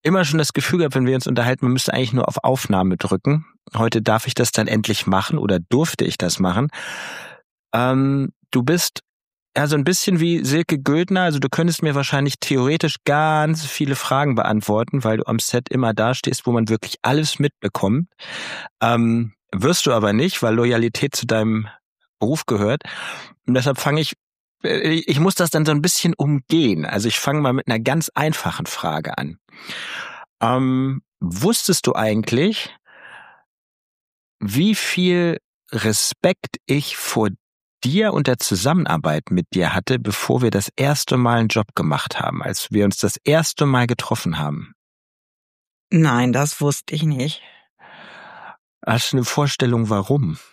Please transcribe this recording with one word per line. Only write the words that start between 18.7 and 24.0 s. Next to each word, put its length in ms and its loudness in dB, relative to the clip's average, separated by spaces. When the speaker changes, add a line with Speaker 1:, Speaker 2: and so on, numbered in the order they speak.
Speaker 1:
Ähm, 520 2
wirst 320 0
du 60 4
aber 200 2
nicht, 300 0
weil 120 2
Loyalität 600 0
zu 120 -4
deinem 420 0
Beruf 280 -2
gehört. 360 0
Und 80 2
deshalb 240 2
fange 220 0